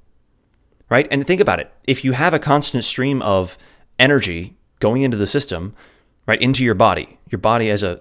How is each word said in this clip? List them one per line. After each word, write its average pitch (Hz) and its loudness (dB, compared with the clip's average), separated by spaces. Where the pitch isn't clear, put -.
right? 135 2
And 139 -2
think 185 2
about 92 2
it. - -12
If 131 -2
you 131 0
have 156 0
a 160 0
constant 139 0
stream 135 -2
of 95 -2
energy 98 0
going 117 2
into 127 0
the 101 0
system, 104 -4
right, 110 0
into 127 0
your 113 2
body, 92 0
your 95 -6
body 113 2
as 101 0
a, 90 -4